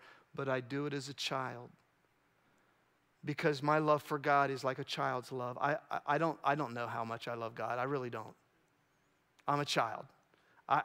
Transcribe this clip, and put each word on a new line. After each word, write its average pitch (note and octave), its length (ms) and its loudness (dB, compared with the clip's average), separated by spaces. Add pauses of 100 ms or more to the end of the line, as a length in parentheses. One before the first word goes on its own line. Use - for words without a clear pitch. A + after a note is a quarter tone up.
(340)
"But C#3 120 -4
I C3 140 2
do C3+ 240 -2
it D3 80 -4
as C#3 160 -4
a C#3 60 -10
child." B2 560 -4 (1500)
Because D3 360 0
my D3+ 180 4
love D3+ 260 4
for D3 160 -2
God C#3 320 6
is B2+ 100 -6
like C3 160 0
a C#3 60 -4
child's C3+ 480 -2
love. B2 280 -4
I, D3+ 180 2 (120)
I, - 160 -2
I D3 120 4
don't, D#3+ 260 0
I C#3 100 4
don't B2+ 200 -2
know A#2+ 120 -2
how A#2 180 -4
much A2+ 220 -6
I A#2+ 80 -4
love A#2 220 -6
God. A#2 200 -4
I B2 60 0
really C3 280 -2
don't. A2 260 -10 (1120)
I'm C#3+ 100 4
a C#3+ 60 0
child. A#2+ 400 0 (640)
I, D3 160 6